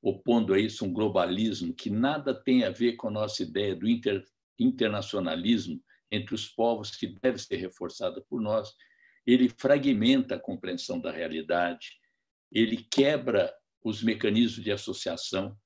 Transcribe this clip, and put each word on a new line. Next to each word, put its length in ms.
opondo 540
a 40
isso 280
um 60
globalismo 800
que 160
nada 420
tem 320
a 60
ver 240
com 140
a 20
nossa 320
ideia 340
do 100
inter-, 380
internacionalismo 1200
entre 240
os 140
povos, 480
que 120
deve 160
ser 200
reforçada 680
por 180
nós. 320
Ele 240
fragmenta 880
a 40
compreensão 580
da 140
realidade, 840
ele 280
quebra 640
os 180
mecanismos 600
de 80
associação 840